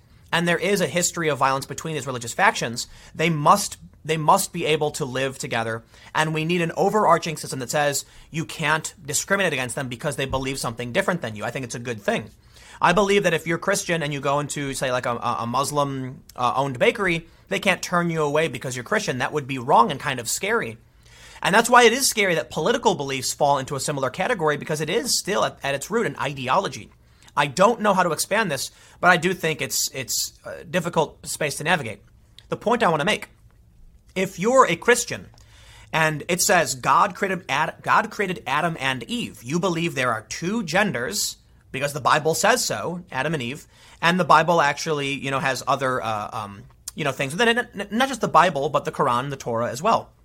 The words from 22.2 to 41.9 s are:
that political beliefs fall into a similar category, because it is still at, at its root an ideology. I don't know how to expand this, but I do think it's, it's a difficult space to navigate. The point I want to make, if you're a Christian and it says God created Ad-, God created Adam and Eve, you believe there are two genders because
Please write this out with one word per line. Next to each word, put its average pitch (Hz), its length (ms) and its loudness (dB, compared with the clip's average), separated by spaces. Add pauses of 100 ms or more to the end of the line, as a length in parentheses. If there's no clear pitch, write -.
that 156 160 -2
political 202 440 2
beliefs 135 380 -4
fall 143 260 2
into 135 180 -4
a 127 40 -4
similar 135 300 -2
category, 170 460 0
because 151 240 -6
it 156 100 -4
is 226 280 0
still 202 260 0
at, - 180 -4
at 139 120 -2
its 135 160 -8
root 214 160 0
an 143 120 -4
ideology. 135 720 -2 (460)
I 147 100 2
don't 202 340 2
know 214 140 2
how 185 80 4
to 170 100 2
expand 196 380 -2
this, - 200 -6 (300)
but 175 100 6
I 180 60 8
do 170 160 0
think 160 300 -4
it's, - 320 -4
it's - 380 -6 (120)
a 90 200 -12
difficult 165 640 -2
space - 300 -6
to 147 80 -10
navigate. 143 360 -2 (480)
The - 80 -4
point 240 260 0
I 196 60 4
want 156 120 2
to 143 60 0
make, - 220 -2 (840)
if 185 240 -4
you're 240 280 6
a 160 100 0
Christian 135 520 0 (640)
and 156 360 0
it 180 140 0
says 160 320 4
God 156 400 4
created 190 340 -4
Ad-, 151 340 -2
God 202 280 2
created 185 360 -4
Adam 156 340 0
and 131 240 -2
Eve, 110 380 -8
you 147 180 -2
believe 170 340 -2
there 127 180 0
are 110 100 -4
two 214 400 -6
genders 160 760 -2 (340)
because 139 220 -4